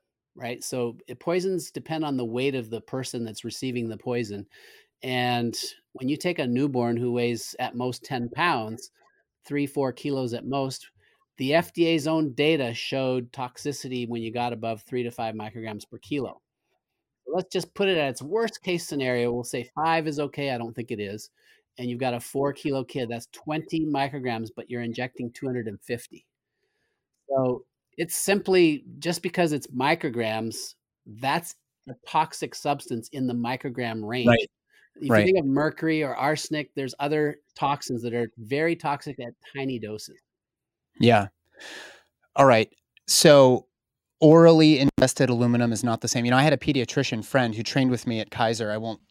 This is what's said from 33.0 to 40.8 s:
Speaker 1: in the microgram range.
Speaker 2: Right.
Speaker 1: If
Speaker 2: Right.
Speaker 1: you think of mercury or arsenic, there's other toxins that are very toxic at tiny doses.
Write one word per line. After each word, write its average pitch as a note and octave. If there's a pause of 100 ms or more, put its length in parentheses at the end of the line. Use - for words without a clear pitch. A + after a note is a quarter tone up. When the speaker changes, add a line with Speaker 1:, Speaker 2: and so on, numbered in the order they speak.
Speaker 1:
in C3
the A#2+
microgram A#2+
range. A#2
Speaker 2:
Right. A2+ (500)
Speaker 1:
If C3+
Speaker 2:
Right. A2
Speaker 1:
you G#2
think F#3
of D3
mercury D3+
or C3+
arsenic, D3+
there's C3+
other D3 (160)
toxins C#3
that A#2
are A#2
very C#3+
toxic D3
at A#2+ (200)
tiny C3+
doses. G#2+ (800)